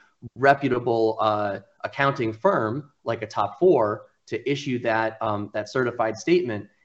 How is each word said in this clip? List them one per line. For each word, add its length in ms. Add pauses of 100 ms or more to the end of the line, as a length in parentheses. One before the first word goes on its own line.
(360)
reputable, 840
uh, 400 (240)
accounting 480
firm 600 (120)
like 180
a 60
top 320
four 460 (220)
to 220
issue 300
that, 420
um, 320
that 160
certified 480
statement. 500 (180)